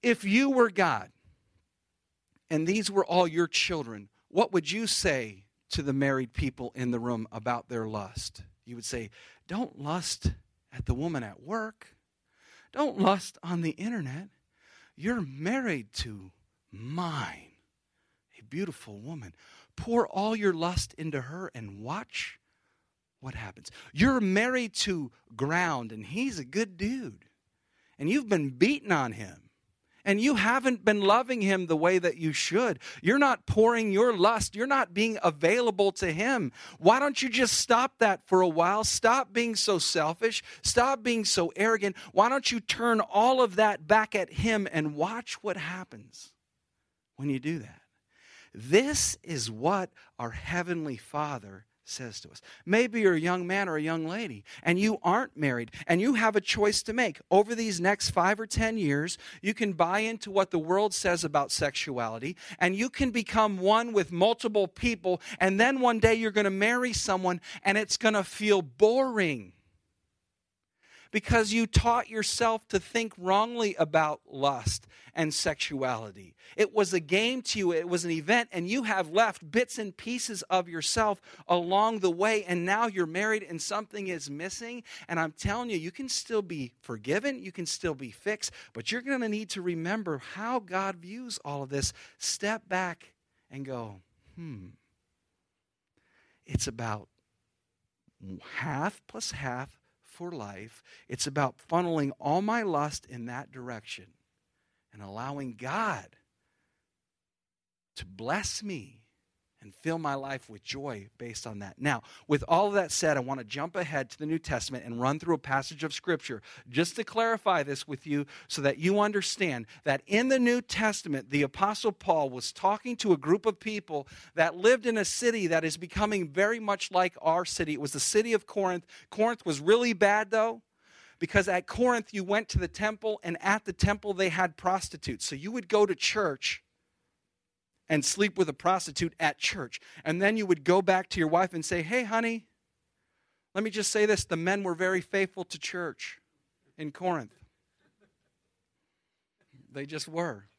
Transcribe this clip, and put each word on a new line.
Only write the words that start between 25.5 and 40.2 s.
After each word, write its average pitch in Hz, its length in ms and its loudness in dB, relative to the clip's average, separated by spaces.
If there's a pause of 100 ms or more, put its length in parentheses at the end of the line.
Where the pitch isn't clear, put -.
and 107 140 -12
he's 208 340 -6
a 131 40 -10
good 185 320 -4
dude." 202 460 -6 (760)
And 147 120 -2
you've 254 180 0
been 156 220 2
beaten 208 420 2
on 131 200 0
him, 101 300 -14 (640)
and 202 160 2
you 262 160 4
haven't 240 480 2
been 208 160 4
loving 233 420 4
him 190 240 2
the 165 100 2
way 175 220 4
that 170 180 0
you 160 160 -2
should. 190 460 0 (240)
You're 233 160 4
not 269 260 4
pouring 226 460 4
your 220 260 4
lust. 208 380 2
You're 220 120 -2
not 269 280 0
being 220 260 2
available 196 720 4
to 175 200 -2
him. 208 400 0 (260)
Why 220 220 6
don't 285 200 0
you 262 80 -2
just 233 300 2
stop 247 400 2
that 202 260 4
for 185 160 6
a 180 80 6
while? 175 360 2
Stop 233 480 2
being 233 240 0
so 190 240 2
selfish. 170 640 0 (180)